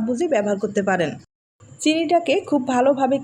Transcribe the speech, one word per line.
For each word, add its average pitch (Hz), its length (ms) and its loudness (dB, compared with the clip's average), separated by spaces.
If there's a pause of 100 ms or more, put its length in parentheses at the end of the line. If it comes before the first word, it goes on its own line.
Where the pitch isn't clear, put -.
বুঝে 247 240 -2
ব্যবহার 208 300 0
করতে 202 240 -4
পারেন। 175 280 0 (720)
চিনিটাকে 320 540 2 (120)
খুব 285 200 0
ভালোভাবে 262 580 2